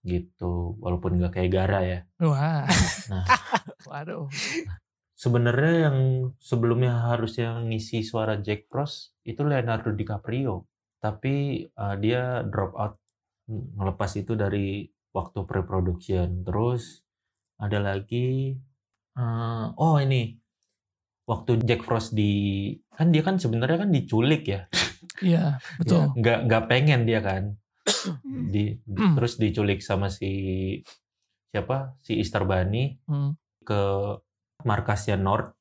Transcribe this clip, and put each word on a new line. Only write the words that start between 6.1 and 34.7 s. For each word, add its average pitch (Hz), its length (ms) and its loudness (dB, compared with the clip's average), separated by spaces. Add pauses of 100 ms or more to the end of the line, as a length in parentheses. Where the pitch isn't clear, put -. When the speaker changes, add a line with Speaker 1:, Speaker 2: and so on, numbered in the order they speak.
Speaker 1:
sebelumnya 117 720 2
harusnya 117 520 -2
ngisi 113 440 -4
suara 110 340 0
Jack 104 300 -4
Frost - 460 -8 (100)
itu 113 200 -10
Leonardo 117 480 0
DiCaprio, 107 760 -4 (320)
tapi, 117 380 -4 (280)
eh, 101 360 -6
dia 123 440 0
drop 98 320 -2
out, 104 220 -6 (500)
ngelepas 98 680 -4
itu 104 180 -4
dari 101 480 -2 (280)
waktu - 340 -6
pre-production. 90 960 -2
Terus 113 640 -2 (500)
ada 104 220 -2
lagi, 123 800 -2 (560)
eh, 117 560 -4
oh 156 260 2
ini, 131 380 2 (880)
waktu 113 380 0
Jack 113 220 2
Frost 110 280 -2
di, 101 640 0 (160)
kan 165 180 2
dia 156 140 6
kan 190 160 0
sebenarnya 131 400 0
kan 202 120 0
diculik 135 540 4
ya. 95 220 -4 (540)
Speaker 2:
Iya, 165 420 2 (160)
betul. 170 240 4
Speaker 1:
Ya, 147 100 4
nggak, 117 320 4
nggak 113 220 4
pengen 135 380 6
dia 110 180 2
kan. 98 320 -2 (320)
Speaker 3:
Hmm. 190 640 -4
Speaker 1:
Di, 104 320 0
Speaker 2:
Hmm. 151 320 2
Speaker 1:
terus 120 220 2
diculik 101 440 2
sama 98 300 0
si, 98 220 -4 (1120)
siapa? 131 540 -4
Si - 140 -6
Easter 104 280 0
Bunny 98 600 0
Speaker 2:
Hmm. 143 340 -2 (240)
Speaker 1:
ke 104 180 0 (800)
markasnya 104 540 0